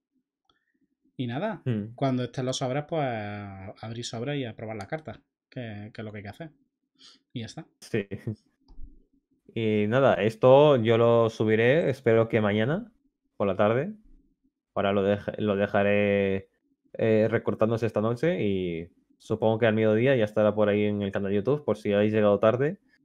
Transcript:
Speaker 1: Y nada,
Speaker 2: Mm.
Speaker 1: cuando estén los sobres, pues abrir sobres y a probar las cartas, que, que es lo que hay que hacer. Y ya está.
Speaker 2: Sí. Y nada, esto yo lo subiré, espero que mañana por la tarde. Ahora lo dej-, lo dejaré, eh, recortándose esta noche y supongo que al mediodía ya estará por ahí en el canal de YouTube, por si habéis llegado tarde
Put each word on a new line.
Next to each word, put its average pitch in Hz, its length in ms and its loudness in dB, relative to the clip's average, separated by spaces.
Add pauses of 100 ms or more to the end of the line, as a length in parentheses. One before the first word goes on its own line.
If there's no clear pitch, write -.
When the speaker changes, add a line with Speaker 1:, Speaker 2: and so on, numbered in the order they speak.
(1160)
Speaker 1:
Y 127 100 -8
nada, 170 360 -8
Speaker 2:
Mm. 113 320 -6
Speaker 1:
cuando 127 300 -2
estén 127 200 -8
los 127 120 -4
sobres, 139 320 -6
pues 165 100 -4 (800)
abrir 117 220 -10
sobres 131 340 -8
y 135 60 -4
a 110 140 -8
probar 113 180 -10
las 101 140 -10
cartas, - 320 -12 (280)
que, 107 440 -12
que - 80 -14
es 107 40 -12
lo 107 60 -12
que 107 60 -14
hay 101 60 -14
que 104 60 -14
hacer. 160 220 -16 (800)
Y 120 80 -10
ya 110 60 -10
está. - 200 -16 (140)
Speaker 2:
Sí. 104 260 -4 (1500)
Y 107 340 0
nada, 120 280 4
esto 127 640 6
yo 113 200 2
lo 117 320 4
subiré, 120 600 2
espero 113 380 2
que 113 140 0
mañana 110 500 -2 (460)
por 104 100 -2
la 92 80 0
tarde. 117 380 0 (800)
Ahora 98 180 0
lo 98 160 0
dej-, 101 320 -2
lo 107 160 0
dejaré, 101 920 0 (480)
eh, 110 320 2
recortándose 113 560 0
esta 107 160 -2
noche 123 420 -2
y 90 460 -4 (280)
supongo 110 420 -2
que 117 80 2
al 107 60 4
mediodía 110 440 2
ya 107 80 2
estará 107 280 2
por 107 140 2
ahí 104 160 2
en 104 180 -2
el 98 100 -4
canal 101 200 -4
de 104 60 2
YouTube, 131 260 -2
por 107 140 -2
si 104 160 -2
habéis 104 180 2
llegado 104 280 4
tarde 120 400 0 (260)